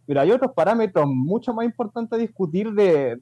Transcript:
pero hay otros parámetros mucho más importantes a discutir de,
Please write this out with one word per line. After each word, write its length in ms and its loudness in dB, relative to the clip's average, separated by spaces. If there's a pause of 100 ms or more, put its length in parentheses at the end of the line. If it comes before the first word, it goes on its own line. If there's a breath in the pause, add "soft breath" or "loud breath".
pero 140 0
hay 100 4
otros 220 0
parámetros 540 0
mucho 460 -2
más 120 -4
importantes 520 -6
a 40 -2
discutir 500 -4
de, 500 2